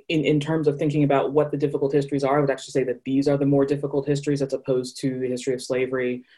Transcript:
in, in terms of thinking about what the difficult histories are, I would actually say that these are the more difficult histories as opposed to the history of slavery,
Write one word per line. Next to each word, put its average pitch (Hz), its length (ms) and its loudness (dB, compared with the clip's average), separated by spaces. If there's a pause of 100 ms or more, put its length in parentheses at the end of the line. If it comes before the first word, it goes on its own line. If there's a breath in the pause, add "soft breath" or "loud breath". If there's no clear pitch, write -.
in, 160 160 0
in 151 140 4
terms 156 280 -2
of 143 100 2
thinking 151 260 0
about 139 280 2
what 143 180 2
the 147 80 -4
difficult 143 360 0
histories 143 300 0
are, 139 140 4
I 151 40 4
would 139 100 2
actually - 220 -8
say 135 100 2
that 123 220 -4
these 135 220 0
are 143 100 4
the 139 80 0
more 139 200 4
difficult 143 400 -2
histories 143 360 0
as 139 120 -2
opposed 127 460 -2
to 131 200 -2
the 127 80 -2
history 123 260 -4
of 123 100 -6
slavery, 127 640 -2 (120)